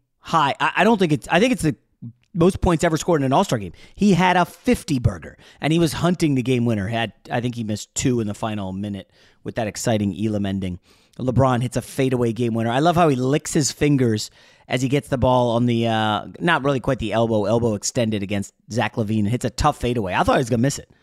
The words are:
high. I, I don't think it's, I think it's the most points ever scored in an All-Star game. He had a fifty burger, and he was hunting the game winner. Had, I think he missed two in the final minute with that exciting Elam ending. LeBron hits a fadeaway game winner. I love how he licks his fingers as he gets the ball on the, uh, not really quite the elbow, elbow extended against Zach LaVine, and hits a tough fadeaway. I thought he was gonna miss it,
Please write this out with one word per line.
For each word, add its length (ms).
high. 400
I, 180
I 60
don't 140
think 160
it's, 160
I 100
think 140
it's 80
the 160
most 260
points 240
ever 140
scored 240
in 40
an 60
All-Star 260
game. 140
He 180
had 220
a 80
fifty 560
burger, 380
and 100
he 80
was 140
hunting 420
the 80
game 220
winner. 240
Had, 240
I 80
think 160
he 80
missed 320
two 240
in 80
the 60
final 400
minute 360
with 100
that 120
exciting 540
Elam 240
ending. 360
LeBron 460
hits 140
a 40
fadeaway 500
game 220
winner. 160
I 100
love 160
how 120
he 80
licks 360
his 200
fingers 580
as 160
he 60
gets 180
the 100
ball 380
on 100
the, 220
uh, 400
not 240
really 160
quite 200
the 120
elbow, 340
elbow 280
extended 480
against 320
Zach 260
LaVine, 220
and 100
hits 160
a 40
tough 300
fadeaway. 340
I 80
thought 120
he 60
was 100
gonna 120
miss 160
it, 140